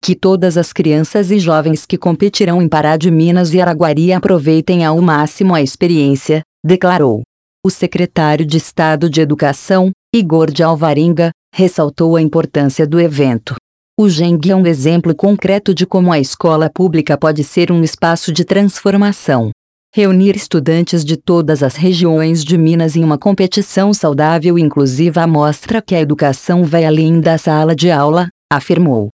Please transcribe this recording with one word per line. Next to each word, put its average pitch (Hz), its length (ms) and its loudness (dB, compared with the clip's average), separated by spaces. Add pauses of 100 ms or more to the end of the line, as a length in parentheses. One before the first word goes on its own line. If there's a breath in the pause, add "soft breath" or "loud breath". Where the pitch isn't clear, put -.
Que 185 100 -2
todas 185 440 0
as 175 140 -2
crianças 156 600 -2
e 208 80 2
jovens 156 480 0
que 185 100 -4
competirão 180 640 0
em 170 60 2
Pará 156 300 0
de 165 120 0
Minas 170 440 2
e 185 80 2
Araguari 170 520 0
aproveitem 170 720 0
ao 160 160 0
máximo 170 540 0
a 156 60 0
experiência, 151 800 0 (220)
declarou. 160 600 0 (420)
O 196 40 2
secretário 165 760 -2
de 151 120 -2
Estado 160 520 -2
de 156 120 0
Educação, 156 680 0 (240)
Igor 160 380 2
de 156 100 -4
Alvarenga, 160 680 0 (240)
ressaltou 165 640 0
a 165 40 2
importância 151 640 0
do 151 140 0
evento. 135 560 0 (420)
O 208 120 4
jeng 170 400 0
é 196 40 2
um 190 140 2
exemplo 160 480 0
concreto 196 580 0
de 185 120 -2
como 180 260 0
a 160 80 0
escola 156 500 0
pública 156 480 -2
pode 151 240 -2
ser 175 300 -2
um 170 100 2
espaço 165 520 -2
de 175 100 -2
transformação. 196 1080 0 (440)
Reunir 190 400 2
estudantes 165 680 -2
de 156 100 -2
todas 156 480 0
as 131 140 -2
regiões 165 680 0
de 170 140 0
Minas 165 400 2
em 165 80 2
uma 151 120 0
competição 196 760 0
saudável 160 680 0
e - 20 2
inclusiva 151 640 0
mostra 151 560 0
que 190 140 -4
a 165 60 0
educação 147 640 0
vai 165 180 0
além 160 380 2
da 160 160 2
sala 156 360 0
de 160 160 0
aula, 156 380 0 (240)
afirmou. 143 640 0